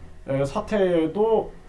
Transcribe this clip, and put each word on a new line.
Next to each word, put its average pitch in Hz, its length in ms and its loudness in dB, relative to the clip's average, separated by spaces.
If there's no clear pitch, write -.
에, 135 160 0
사태에도 196 1080 2